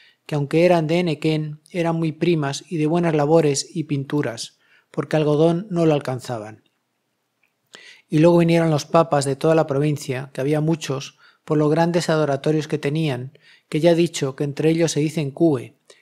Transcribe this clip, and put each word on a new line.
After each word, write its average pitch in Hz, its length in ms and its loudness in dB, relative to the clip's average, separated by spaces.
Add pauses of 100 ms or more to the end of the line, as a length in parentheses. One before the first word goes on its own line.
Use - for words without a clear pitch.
(260)
que - 100 -6
aunque 147 280 0
eran 175 240 4
de 170 120 0
Enequén, 156 600 -2 (100)
eran 165 280 -2
muy 160 160 -2
primas 156 560 -2
y 175 80 -6
de 151 100 0
buenas 170 260 0
labores 151 640 2
y 160 80 -4
pinturas, 139 720 -6 (320)
porque 156 280 -4
algodón 156 520 2
no 170 160 0
lo 160 80 4
alcanzaban. 120 720 -8 (1400)
Y 156 120 0
luego 170 180 6
vinieron 165 340 4
los 143 140 -2
papas 160 400 2
de 139 100 -2
toda 160 180 2
la 160 140 2
provincia, 139 640 -4
que - 80 -12
había 151 220 -2
muchos, 151 560 -4 (260)
por 156 140 -2
los 151 120 2
grandes 170 400 0
adoratorios 151 600 0
que 151 80 -4
tenían, 143 600 -4 (300)
que 156 140 -4
ya 170 100 6
he 165 40 4
dicho 160 420 -2
que 151 80 -4
entre 147 240 -2
ellos 160 240 0
se 147 80 -2
dicen 151 280 -4
cue, 135 460 0 (260)